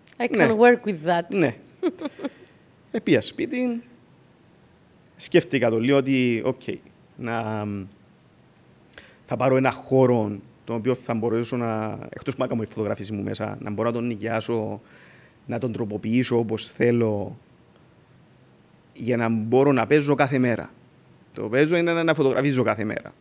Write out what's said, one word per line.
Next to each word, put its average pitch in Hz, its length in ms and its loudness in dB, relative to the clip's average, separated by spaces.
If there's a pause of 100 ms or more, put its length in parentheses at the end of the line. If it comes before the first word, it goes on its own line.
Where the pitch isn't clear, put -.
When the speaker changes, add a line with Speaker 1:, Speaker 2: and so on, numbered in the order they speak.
(180)
Speaker 1:
I 247 80 -2
can 240 100 -2
Speaker 2:
Ναι. 185 220 6
Speaker 1:
work 240 300 6
with 160 220 -4
that. 170 180 2
Speaker 2:
Ναι. 156 280 2 (240)
<laughs> - 1120 -10
Επία - 300 2
σπίτι, 247 640 -6 (1300)
σκέφτηκα 127 540 2
το 113 80 0
λίγο 131 180 2
ότι, 127 480 2
οκ, 127 160 -2 (560)
να, 113 500 -4 (1600)
θα 127 120 -6
πάρω 131 200 2
ένα 131 140 2
χώρο, 120 640 2 (280)
τον 117 120 -8
οποίο 120 180 -2
θα 120 200 -6
μπορέσω 117 420 -2
να, 110 420 -4 (100)
εκτός - 260 -8
που 131 80 -8
να 123 40 0
κάνω 113 160 -4
η 104 40 -6
φωτογράφηση 104 460 -6
μου 101 100 -6
μέσα, 104 380 -6
να 104 100 -10
μπορώ 110 180 -2
να 117 60 -2
τον 120 120 -4
νοικιάσω, 110 760 -4 (640)
να 117 120 -6
τον 117 140 -4
τροποποιήσω 113 680 -2
όπως 110 320 -4
θέλω, 113 680 0 (1500)
για 120 240 -2
να 117 120 0
μπορώ 117 440 4
να 117 140 2
παίζω 143 280 4
κάθε 131 240 0
μέρα. 120 320 0 (600)
Το - 100 -10
παίζω 143 340 2
είναι 170 160 2
να, 165 100 0
να 165 120 2
φωτογραφίζω 135 480 2
κάθε 107 220 0
μέρα. - 360 -6